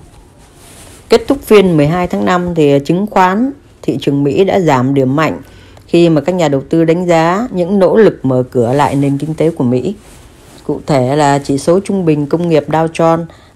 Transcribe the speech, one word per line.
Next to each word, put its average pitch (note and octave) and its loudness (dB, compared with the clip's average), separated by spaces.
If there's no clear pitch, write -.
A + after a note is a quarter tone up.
Kết A#3+ 2
thúc C#4 -2
phiên F#3+ 4
mười D3 2
hai F3+ -2
tháng G3+ -4
năm F3+ -2
thì C#3+ 2
chứng E3+ -2
khoán G3+ 0
thị C3+ -4
trường C#3 -2
Mỹ D3 0
đã G3 0
giảm C3+ 0
điểm C3+ 0
mạnh C#3 -2
khi E3+ 2
mà D3+ 2
các F3+ -2
nhà E3+ 0
đầu C3+ -2
tư E3 0
đánh E3+ 0
giá F3 0
những F#3 -2
nỗ F3 2
lực G3+ 2
mở B2+ 0
cửa A#2+ 0
lại C#3 0
nền C#3 0
kinh D3+ -6
tế D#3 0
của D#3 -4
Mỹ. B2+ -2
Cụ D3 -6
thể C3 0
là C#3+ 2
chỉ C#3 -4
số F3 0
trung G3 -4
bình D3 0
công E3 -2
nghiệp D#3 2
Dow D#3+ 0
Jones E3 0